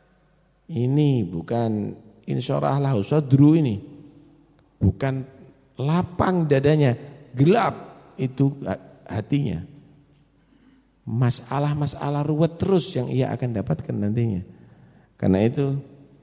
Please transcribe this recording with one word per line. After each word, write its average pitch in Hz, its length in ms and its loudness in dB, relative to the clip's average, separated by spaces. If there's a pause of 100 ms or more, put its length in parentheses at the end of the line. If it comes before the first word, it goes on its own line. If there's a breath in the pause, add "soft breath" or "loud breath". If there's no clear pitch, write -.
(720)
ini 131 560 2
bukan 104 640 -2 (320)
insyarah 139 560 -2
lahu 135 240 0
sadru 143 560 4
ini. 117 240 -2 (960)
Bukan 131 560 -2 (420)
lapang 175 720 0
dadanya, 139 480 4 (400)
gelap 170 400 4 (400)
itu 131 320 0 (160)
ha-, 92 160 -6 (320)
hatinya. 110 480 -2 (1400 soft breath)
Masalah-masalah 143 1200 -2
ruwet 156 320 0
terus 185 400 0
yang 127 160 -4
ia 127 160 0
akan 117 320 -4
dapatkan - 320 -4
nantinya. 107 480 -2 (800 soft breath)
Karena 95 240 4
itu, 139 320 0 (460)